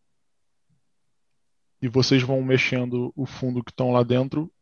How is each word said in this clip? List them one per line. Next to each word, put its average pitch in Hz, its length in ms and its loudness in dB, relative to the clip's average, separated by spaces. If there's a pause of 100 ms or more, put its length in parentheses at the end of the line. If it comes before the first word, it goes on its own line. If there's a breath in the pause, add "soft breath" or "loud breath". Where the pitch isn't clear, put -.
(1800)
E 131 60 -2
vocês 127 340 4
vão 131 220 -2
mexendo 123 720 0
o 135 100 -6
fundo 123 380 -6
que - 80 -16
estão 123 200 -2
lá 123 120 4
dentro, 135 480 -2 (100)